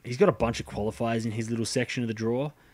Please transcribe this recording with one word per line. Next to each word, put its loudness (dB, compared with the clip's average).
he's -6
got 6
a 8
bunch 0
of -8
qualifiers -2
in -2
his -4
little 0
section 0
of -2
the -2
draw. 0